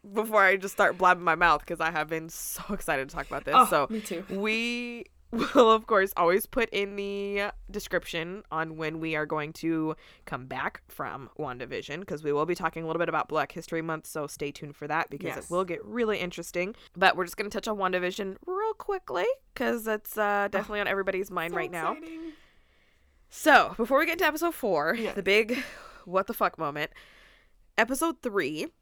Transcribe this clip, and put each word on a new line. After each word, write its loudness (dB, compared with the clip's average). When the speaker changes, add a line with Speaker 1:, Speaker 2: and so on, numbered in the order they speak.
Speaker 1:
Before 2
I 6
just -6
start 4
blabbing 6
my 4
mouth, 4
'cause -6
I 0
have -2
been -4
so -10
excited -2
to -16
talk -6
about -6
this. -2
Speaker 2:
Oh, 10
Speaker 1:
So 4
Speaker 2:
me -4
too. -8
Speaker 1:
we -4
<laughs> -20
will, 6
of 4
course, 4
always 4
put 0
in -2
the -4
description -6
on -4
when -4
we -2
are 0
going -4
to 0
come -8
back -6
from -10
WandaVision, -6
'cause -6
we 0
will 2
be 0
talking -4
a -6
little -2
bit 2
about 0
Black 0
History -6
Month, -6
so -6
stay -6
tuned -14
for -12
that, -2
because -6
Speaker 2:
Yes. -10
Speaker 1:
it -14
will 0
get -8
really 0
interesting. -4
But 8
we're 0
just -8
gonna -4
touch -6
on 0
WandaVision 0
real -2
quickly, -4
'cause -2
it's, -4
uh, 2
Speaker 2:
Oh, 0
Speaker 1:
definitely -2
on 0
everybody's 0
mind -2
Speaker 2:
so -2
Speaker 1:
right -2
now. -2
Speaker 2:
exciting. -12
Speaker 1:
So, 6
before 2
we 4
get -2
into 0
episode 0
four, 0
Speaker 2:
Yes. -4
Speaker 1:
the -4
big 4
what 0
the -6
fuck 0
moment, -4
episode 0
three -2